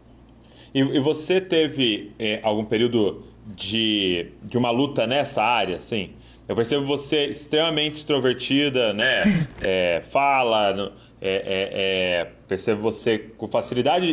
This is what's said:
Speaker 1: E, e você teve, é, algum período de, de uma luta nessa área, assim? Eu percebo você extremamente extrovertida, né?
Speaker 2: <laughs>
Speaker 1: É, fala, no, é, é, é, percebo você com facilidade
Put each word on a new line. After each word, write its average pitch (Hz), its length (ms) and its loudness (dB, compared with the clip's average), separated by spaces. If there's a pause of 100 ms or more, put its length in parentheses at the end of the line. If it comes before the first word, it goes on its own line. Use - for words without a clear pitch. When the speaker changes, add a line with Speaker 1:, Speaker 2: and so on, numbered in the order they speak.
(720)
Speaker 1:
E, 135 60 2
e 135 200 2
você 151 420 0
teve, 135 760 0
é, 110 240 -2
algum 107 220 0
período 113 640 0 (200)
de, 101 840 0 (140)
de - 160 -4
uma 120 140 2
luta 123 340 0
nessa 127 380 0
área, 107 320 2
assim? 92 360 -6 (360)
Eu 104 80 -4
percebo 139 300 0
você 143 420 0
extremamente 151 680 -2
extrovertida, 131 1000 0
né? 110 300 2 (320)
Speaker 2:
<laughs> - 100 -18
Speaker 1:
É, 90 360 2 (100)
fala, 123 600 2
no, 98 120 -6 (360)
é, 95 140 0
é, 98 340 -2 (520)
é, 82 60 -6 (220)
percebo 104 320 -2
você 110 360 0
com - 300 -12
facilidade 131 640 0